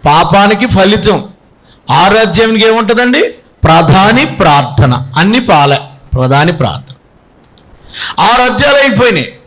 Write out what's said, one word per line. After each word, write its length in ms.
పాపానికి 600
ఫలితం. 580
ఆరో 300
అధ్యాయానికి 460
ఏముంటుందండి? 680
ప్రధాని 640
ప్రార్థన. 920
అన్ని 240
పాలే 400
ప్రధాని 380
ప్రార్థన. 420
ఆరు 220
అధ్యాయాలు 360
అయిపోయినాయి. 540